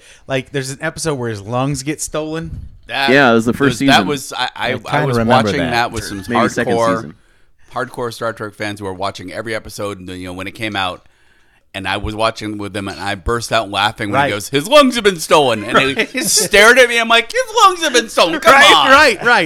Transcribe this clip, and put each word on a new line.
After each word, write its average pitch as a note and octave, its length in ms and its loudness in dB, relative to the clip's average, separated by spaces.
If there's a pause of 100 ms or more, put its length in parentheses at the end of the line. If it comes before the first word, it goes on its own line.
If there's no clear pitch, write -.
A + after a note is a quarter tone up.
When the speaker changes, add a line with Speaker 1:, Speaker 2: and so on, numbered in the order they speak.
(280)
Speaker 1:
Like, C3+ 240 -6
there's C3+ 180 -6
an C3+ 120 -10
episode D#3 340 -6
where A#2+ 160 -6
his G2+ 100 -8
lungs B2+ 400 -4
get C#3 200 -6
stolen. D#3+ 680 -8 (200)
Speaker 2:
That, C3+ 240 0
Speaker 3:
Yeah, C3+ 180 6
it A#2 60 4
was A2+ 100 2
the A#2+ 80 0
first C3 260 0
Speaker 2:
those, C3+ 80 0
that C#3 100 6
Speaker 3:
season. F3+ 100 2
Speaker 2:
was, C3+ 260 -6
I, B2+ 120 -4
I, - 100 -4
Speaker 4:
I A#2+ 180 -4
Speaker 2:
I - 40 -6
Speaker 4:
kinda D3 280 -2
Speaker 2:
was B2 140 0
Speaker 4:
remember A#2+ 260 4
Speaker 2:
watching F#2 140 0
Speaker 4:
that. E2 100 -2
Speaker 2:
that A#2 220 -2
with A#2 140 -8
some G2 220 -10
Speaker 3:
Maybe A#2+ 220 0
second A#2+ 260 -2
Speaker 2:
hardcore, A#2 200 2
Speaker 3:
season. A2+ 200 -10 (560)
Speaker 2:
hardcore A#2+ 420 -8
Star A#2 200 -6
Trek G#2+ 220 -10
fans G#2 240 -8
who G2+ 60 -10
were F#2+ 80 -6
watching F#2 380 -8
every A2 220 -8
episode, G2+ 560 -10
you F#2 160 -10
know, F2+ 80 -10
when F#2+ 140 -10
it F#2+ 80 -14
came G#2+ 200 -8
out, F#2 300 -6 (680)
and F#2+ 160 -8
I G2 100 -2
was G#2+ 180 -6
watching G#2+ 420 -4
with G2+ 160 -10
them, G2+ 140 -6
and F2+ 120 -10
I G2+ 140 -4
burst A2+ 380 -4
out A2+ 180 0
laughing G2+ 400 -2
when G#2 60 -2
Speaker 1:
Right. C#3+ 100 2
Speaker 2:
he B2+ 60 -2
goes, G#2 180 -6
"His C#3+ 180 -2
lungs C4+ 280 6
have A#3 80 -4
been F#3 160 2
stolen," C3 440 2
and A#2 120 -4
Speaker 1:
Right. C#3 200 2 (160)
Speaker 2:
they B3+ 100 -6
stared G#3 580 4
at B3 100 6
me. A#3 100 0
I'm A3+ 80 -2
like, A#3 240 0
"His A#4+ 100 -2 (220)
lungs F#4 200 4
have C#4+ 100 -2
been A3+ 160 0
stolen. C#4 300 2
Come B3+ 160 6
Speaker 1:
Right, C#4 200 8
Speaker 2:
on." - 140 4
Speaker 1:
right, C#4 340 6 (220)